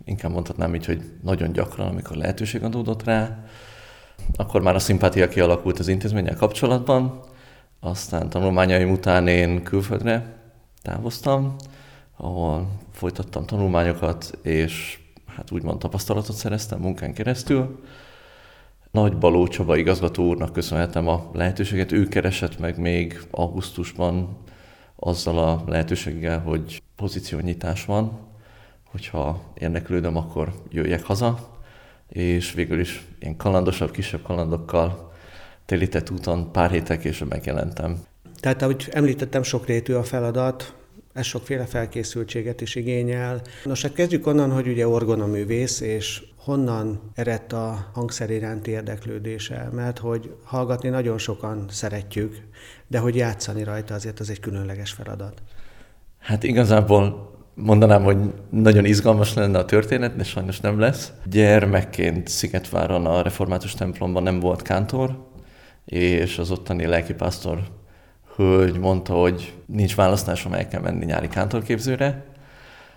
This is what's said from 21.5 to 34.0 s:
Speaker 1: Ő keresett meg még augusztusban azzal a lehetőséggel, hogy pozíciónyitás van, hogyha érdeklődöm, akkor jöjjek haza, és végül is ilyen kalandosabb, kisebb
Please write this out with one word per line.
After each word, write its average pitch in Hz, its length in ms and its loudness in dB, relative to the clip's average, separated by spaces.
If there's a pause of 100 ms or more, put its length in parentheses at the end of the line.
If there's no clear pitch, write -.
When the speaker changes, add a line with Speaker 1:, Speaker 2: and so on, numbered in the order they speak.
Speaker 1:
Ő 98 160 4
keresett 92 500 -2
meg 85 200 -4
még 85 420 -2 (100)
augusztusban 90 1080 -4 (600)
azzal 85 420 -2
a 82 280 2
lehetőséggel, 82 720 -2
hogy 80 420 -4 (140)
pozíciónyitás 85 880 -6
van, 110 460 -4 (600)
hogyha 80 520 -6 (120)
érdeklődöm, 82 640 -2
akkor 80 360 -4 (180)
jöjjek 80 340 -2
haza, 117 540 -2 (500)
és 87 440 0
végül 82 280 -2
is - 260 -6 (120)
ilyen 80 180 -8
kalandosabb, 92 540 2
kisebb 98 320 -6